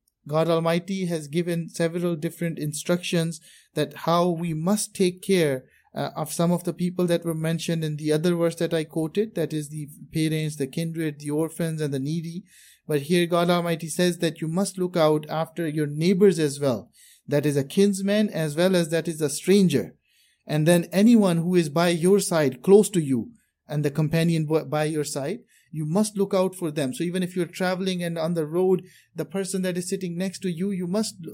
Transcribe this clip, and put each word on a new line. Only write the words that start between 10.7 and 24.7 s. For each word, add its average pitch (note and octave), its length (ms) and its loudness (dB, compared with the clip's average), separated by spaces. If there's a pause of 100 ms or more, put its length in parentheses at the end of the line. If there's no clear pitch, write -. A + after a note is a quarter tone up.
the D3 120 -8
orphans, D#3+ 500 -2
and C#3+ 120 -2
the C#3 60 -2
needy. E3 440 -6 (420)
But D3 180 0
here F3 220 2
God E3+ 240 2
Almighty E3+ 380 0
says F3+ 320 0
that D#3+ 220 -2
you D#3+ 60 -4
must F#3 300 -2
look F3+ 200 -2
out D#3 320 2
after D#3+ 380 -4
your D3+ 200 -2
neighbors F3 500 4
as C#3+ 220 0
well. C3 320 -2 (360)
That C#3+ 180 2
is C#3+ 120 0
a C3+ 60 2
kinsman G3 640 2
as D#3 260 -4
well F3+ 200 4
as E3+ 140 2
that E3 180 0
is D#3 140 -4
a D3 80 2
stranger. E3+ 640 2 (500)
And D3+ 220 0
then F3 240 6
anyone G#3 460 6
who F3 180 0
is E3+ 140 4
by E3 200 2
your F3 300 4
side, D#3 420 0
close G#3 280 8
to F3 120 0
you, C3+ 300 -2 (360)
and D3+ 160 -2
the D3 60 0
companion D#3+ 560 2
b-, D3+ 220 0
by D3+ 160 0